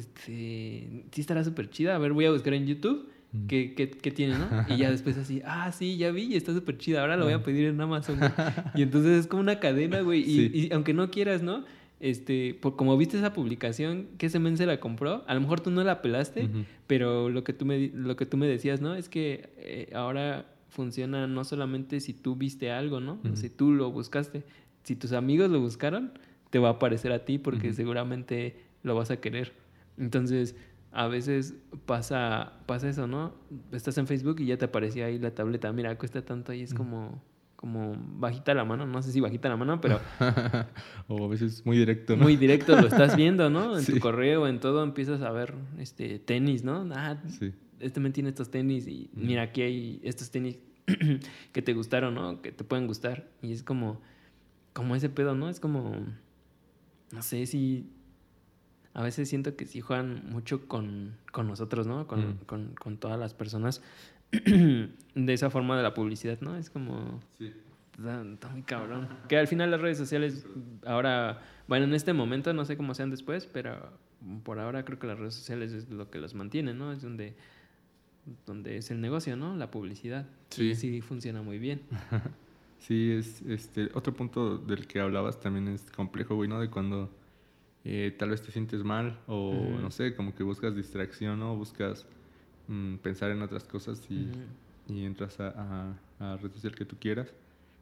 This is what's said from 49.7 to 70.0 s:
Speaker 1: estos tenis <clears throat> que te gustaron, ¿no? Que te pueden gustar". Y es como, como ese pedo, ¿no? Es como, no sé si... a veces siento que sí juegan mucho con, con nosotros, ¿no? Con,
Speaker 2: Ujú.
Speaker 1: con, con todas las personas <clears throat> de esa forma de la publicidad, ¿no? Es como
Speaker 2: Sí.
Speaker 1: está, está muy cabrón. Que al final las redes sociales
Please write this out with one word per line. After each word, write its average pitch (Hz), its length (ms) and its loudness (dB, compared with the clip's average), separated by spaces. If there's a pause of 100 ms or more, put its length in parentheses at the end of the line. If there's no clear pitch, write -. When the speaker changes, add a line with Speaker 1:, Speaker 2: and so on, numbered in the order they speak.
Speaker 1:
estos 127 280 -8
tenis 127 260 -4 (300)
<clears throat> 147 680 0
que 98 80 -2
te 120 120 2
gustaron, 117 420 0
¿no? 90 260 -6
Que 117 100 -10
te 107 120 -10
pueden 127 240 -2
gustar". 123 400 -6 (140)
Y 117 100 -6
es 117 120 -8
como, 113 380 -4 (720)
como 123 220 -2
ese 135 140 0
pedo, 139 260 0
¿no? 147 140 -2
Es 175 100 -8
como, 127 360 -2 (1160)
no 113 100 -12
sé 123 240 -4
si... 131 440 -2 (1040)
a 117 100 -6
veces 131 260 -2
siento 139 260 -2
que - 100 -10
sí - 160 -12
juegan 127 480 -4
mucho 117 380 -6
con, 104 480 -6 (160)
con 113 160 -4
nosotros, 110 400 -4
¿no? 147 200 -4
Con, 113 120 -2
Speaker 2:
Ujú. 101 260 -4
Speaker 1:
con, 107 300 -10
con 107 220 -10
todas 110 220 -6
las 113 140 -6
personas 110 480 -4 (260)
<clears throat> - 240 -20
de 135 1040 4
esa 135 160 2
forma 127 280 0
de 127 60 2
la 107 100 2
publicidad, 110 480 -4
¿no? 170 160 -8
Es 165 120 -10
como 123 500 -8 (180)
Speaker 2:
Sí. 110 160 -12 (440)
Speaker 1:
está, 117 260 -6
está 104 260 -14
muy 131 140 -10
cabrón. 120 440 -6 (220)
Que 147 80 6
al 151 100 6
final 170 240 2
las 165 80 2
redes 165 180 0
sociales 147 480 -2